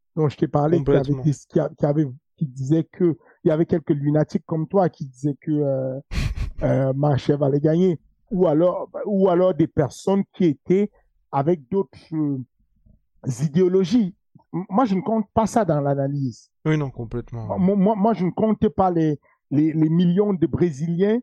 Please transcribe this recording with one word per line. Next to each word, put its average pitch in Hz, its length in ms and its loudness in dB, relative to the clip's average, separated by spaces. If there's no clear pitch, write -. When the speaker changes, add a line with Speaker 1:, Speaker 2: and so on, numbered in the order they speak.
Speaker 1:
dont 156 140 0
je - 80 -6
t'ai 165 100 -2
parlé, 147 360 2
qui 135 80 -4
avaient 143 100 6
Speaker 2:
Complètement. 135 240 -2
Speaker 1:
dit, 151 120 2
qui - 100 0
a-, 147 180 -2
qui - 100 -2
avaient, 147 220 0
qui 165 100 -4
disaient 135 380 0
que, 170 340 -2
il 175 60 2
y - 20 4
avait 160 160 2
quelques - 240 0
lunatiques 147 560 0
comme 160 220 -4
toi 190 200 2
qui - 180 -10
disaient 131 340 -6
que, - 100 -6
euh, 135 500 -2
Speaker 2:
<laughs> - 520 -4
Speaker 1:
euh, 131 300 0
Makhachev 143 520 0
allait 143 160 0
gagner. 160 380 2
Ou 180 160 2
alors, 170 420 2
ou 196 220 2
alors 180 260 2
des 156 120 2
personnes 190 560 0
qui - 120 0
étaient 180 440 2
avec 139 360 0
d'autres, 190 300 -4
euh, 147 260 -2
idéologies. 180 720 2
M-, 175 160 -6
moi, 226 160 2
je 196 100 0
ne 185 60 0
compte 214 340 -2
pas 220 120 2
ça 226 180 0
dans 156 160 0
l'analyse. 139 680 -4
Speaker 2:
Oui, 156 120 0
non, 143 140 -4
complètement, 117 580 -10
ouais. 196 100 -4
Speaker 1:
Moi, 190 180 2
moi, 202 200 2
moi, 208 180 2
je 175 100 -4
ne 175 60 0
comptais 214 400 0
pas 190 200 0
les, 160 280 0
les, 151 220 2
les 156 160 2
millions 180 460 2
de 170 120 -2
Brésiliens, 170 760 0